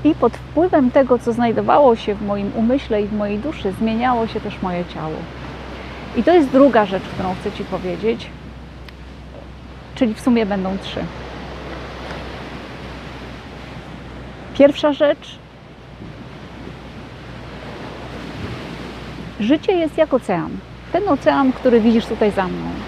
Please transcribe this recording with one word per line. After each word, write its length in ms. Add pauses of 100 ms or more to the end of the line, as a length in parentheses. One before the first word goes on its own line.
I 100
pod 220
wpływem 540
tego, 280
co 140
znajdowało 640
się 180
w 80
moim 340
umyśle 460
i 40
w 60
mojej 260
duszy, 340
zmieniało 540
się 140
też 220
moje 220
ciało. 320 (1000)
I 60
to 120
jest 160
druga 360
rzecz, 160
którą 380
chcę 120
Ci 120
powiedzieć, 600 (1700)
czyli 200
w 60
sumie 260
będą 320
trzy. 220 (3500)
Pierwsza 380
rzecz. 460 (4000)
Życie 320
jest 260
jak 160
ocean. 360 (420)
Ten 160
ocean, 440
który 280
widzisz 260
tutaj 240
za 180
mną. 220 (180)